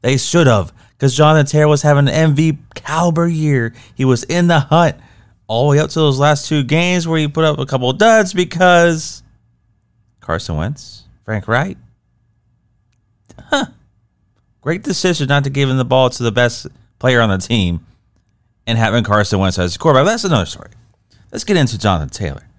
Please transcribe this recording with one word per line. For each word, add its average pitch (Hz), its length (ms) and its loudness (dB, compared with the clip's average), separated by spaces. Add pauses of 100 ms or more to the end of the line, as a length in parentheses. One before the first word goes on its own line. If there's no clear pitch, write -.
They 131 160 0
should 165 280 2
have, 104 280 2 (260)
'cause 131 160 0
Jonathan 151 300 4
Taylor 151 240 2
was 147 140 2
having 143 260 4
an - 40 -2
M 156 220 2
V 160 160 2
P 147 80 -6 (160)
caliber 170 500 -2
year. 151 480 -2 (220)
He 135 80 -4
was 127 200 0
in 175 240 0
the 165 120 4
hunt 156 380 0 (500)
all 117 160 -2
the 143 140 2
way - 20 4
up 156 120 -2
to 165 80 -6
those 139 200 0
last 143 280 0
two 151 140 0
games 170 460 -2
where 160 100 -2
he 151 120 -2
put 160 160 -2
up 151 140 -2
a 135 60 -4
couple 127 240 -4
of 139 80 -4
duds 220 360 4
because 175 920 2 (960)
Carson 82 380 -6
Wentz, - 480 -8 (180)
Frank 107 240 -8
Wright. 135 300 -2 (1600)
Huh. - 280 -4 (920)
Great 170 240 -6
decision 175 460 -2
not 143 160 2
to 139 40 -4
give 139 200 -2
him 131 80 0
the 127 80 0
ball 127 240 2
to - 120 -8
the 117 100 0
best 120 360 -2 (320)
player 127 220 2
on 113 80 2
the 98 80 0
team 92 480 -2 (800)
and 117 100 -2
having 110 280 0
Carson 104 340 0
Wentz 92 180 0
as 90 200 -4
a - 20 -16
quarterback. 147 260 2
That's 220 200 -2
another 135 200 0
story. - 260 -16 (600)
Let's - 140 -10
get 208 100 0
into 127 220 0
Jonathan 85 320 -2
Taylor. 71 500 -10